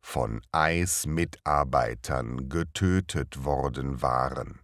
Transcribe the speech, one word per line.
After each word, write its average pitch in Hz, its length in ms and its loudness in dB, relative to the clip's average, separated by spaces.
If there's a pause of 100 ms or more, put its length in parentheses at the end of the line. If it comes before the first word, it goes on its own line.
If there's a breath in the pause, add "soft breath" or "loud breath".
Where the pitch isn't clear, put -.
von 55 400 -4 (120)
ice-Mitarbeitern 73 2000 0
getötet 82 960 0
worden 67 580 -2
waren. 64 600 -2